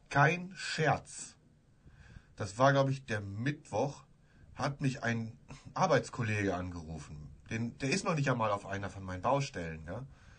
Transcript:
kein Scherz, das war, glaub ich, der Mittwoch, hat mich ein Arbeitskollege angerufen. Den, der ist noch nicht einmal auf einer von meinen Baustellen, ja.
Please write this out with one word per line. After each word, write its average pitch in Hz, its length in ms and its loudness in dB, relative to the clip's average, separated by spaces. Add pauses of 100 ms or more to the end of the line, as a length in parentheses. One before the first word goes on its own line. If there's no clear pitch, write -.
kein 175 460 6
Scherz, - 800 -2 (1000)
das - 220 -6
war, 135 140 8
glaub 139 160 6
ich, 135 160 -2
der 107 160 -4
Mittwoch, 113 840 -4 (500)
hat 139 260 -2
mich 131 220 0
ein 113 340 -2 (380)
Arbeitskollege 107 800 2
angerufen. 82 760 -8 (220)
Den, 117 280 -4
der 135 120 0
ist 196 140 0
noch 190 100 2
nicht 139 160 2
einmal 110 200 2
auf 101 160 -2
einer 98 240 -4
von 95 120 -12
meinen 92 200 -6
Baustellen, 95 640 -2
ja. 110 200 -8 (320)